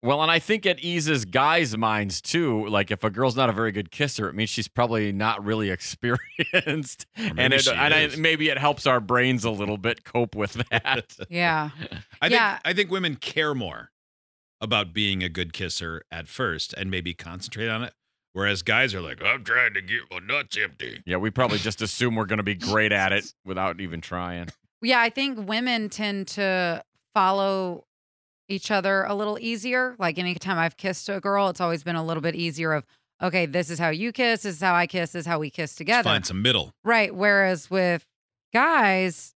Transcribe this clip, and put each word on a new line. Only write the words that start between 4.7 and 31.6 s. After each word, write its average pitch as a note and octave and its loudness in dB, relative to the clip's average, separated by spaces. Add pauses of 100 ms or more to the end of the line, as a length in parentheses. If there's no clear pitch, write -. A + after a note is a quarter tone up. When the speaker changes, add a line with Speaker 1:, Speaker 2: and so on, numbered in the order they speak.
Speaker 1:
not G2+ 0
really G#2+ 0
<laughs> F#2 -2
experienced. - -2 (120)
Speaker 2:
Or A3+ -8 (100)
maybe - 0
Speaker 1:
And C3 6
it, C#3 6
Speaker 2:
she C3+ 4
Speaker 1:
and C3+ 4
I, D#3 6
Speaker 2:
is. D3 -2
Speaker 1:
maybe D#3 2
it C#3 2
helps D3 2
our B2+ 6
brains B2 2
a A#2 2
little G#2 -2
bit A2+ -2
cope A#2+ 0
with G2+ -2 (180)
that. A2+ 0
<laughs> - -12
Speaker 3:
Yeah. E3 0 (500)
Speaker 2:
I D#3+ 4
think, A#3+ 6
Speaker 3:
Yeah. G#3 2
Speaker 2:
I F3 0
think F#3 0
women F3+ -2
care D3+ -2
more E2+ -6 (680)
about G#2+ 0
being G2 0
a F2+ -2
good E2+ -4
kisser E2 -8
at E2 -12
first F#2 -4
and F#2+ -4
maybe F2 -4
concentrate F2+ -10
on A2+ -4
it. - -12 (380)
Whereas G2 0
guys A2 2
are F#2 -6
like, D2+ -10
"I'm G#2 -2
trying A#2 2
to G2 -4
get A2+ -4
my F2+ -10
nuts B2 -4
empty." D2+ -6
Speaker 1:
Yeah, F2+ -2
we G#2 0
probably A2 2
just G2+ -2
assume A2+ 0
we're A2 0
gonna G#2+ -2
be G2+ 0
great G#2 2
at F#2+ 4
it G2+ -2
Speaker 3:
<laughs> - -20
Speaker 1:
without F#2 -2
even E2+ -8
trying. F2 -8 (340)
Speaker 3:
Yeah, A#3+ 2
I A3+ 0
think C4 -6
women A3+ -2
tend G3+ -6
to F#3 -2 (300)
follow F#3+ 2 (640)
each G3 -6
other G3 2
a G3+ -2
little G#3 -2
easier. B3 -2
Like, E3+ 0
anytime F3+ -2
I've E3 0
kissed - -4
a G3 -4
girl, G3+ 2
it's F3+ -4